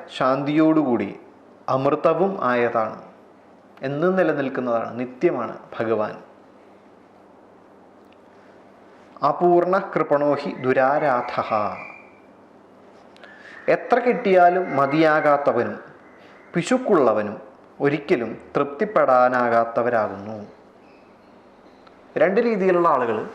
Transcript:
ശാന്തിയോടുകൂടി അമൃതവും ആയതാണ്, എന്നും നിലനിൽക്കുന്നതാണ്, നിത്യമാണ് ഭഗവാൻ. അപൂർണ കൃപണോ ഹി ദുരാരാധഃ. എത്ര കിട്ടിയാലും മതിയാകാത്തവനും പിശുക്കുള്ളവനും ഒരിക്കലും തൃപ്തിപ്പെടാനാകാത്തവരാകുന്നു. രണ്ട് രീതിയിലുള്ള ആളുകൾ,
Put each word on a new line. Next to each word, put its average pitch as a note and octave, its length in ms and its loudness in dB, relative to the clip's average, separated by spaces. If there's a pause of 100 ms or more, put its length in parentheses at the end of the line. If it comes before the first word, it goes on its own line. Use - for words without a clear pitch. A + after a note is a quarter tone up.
(180)
ശാന്തിയോടുകൂടി C#3 1000 0 (500)
അമൃതവും D#3 760 0
ആയതാണ്, A#2+ 580 -2 (800)
എന്നും D3 340 -2
നിലനിൽക്കുന്നതാണ്, B2+ 840 -2
നിത്യമാണ് B2 580 -4 (220)
ഭഗവാൻ. A2 440 -4 (3000)
അപൂർണ F3 500 4
കൃപണോ D3+ 560 0
ഹി - 180 -4 (100)
ദുരാരാധഃ. C3 920 0 (2250)
എത്ര E3+ 320 0
കിട്ടിയാലും F#3 800 2
മതിയാകാത്തവനും C#3+ 1000 2 (760)
പിശുക്കുള്ളവനും C#3+ 880 0 (400)
ഒരിക്കലും C#3+ 600 -2 (140)
തൃപ്തിപ്പെടാനാകാത്തവരാകുന്നു. A#2 1900 0 (1700)
രണ്ട് F#3 240 2
രീതിയിലുള്ള F#3+ 480 2
ആളുകൾ, B2 460 0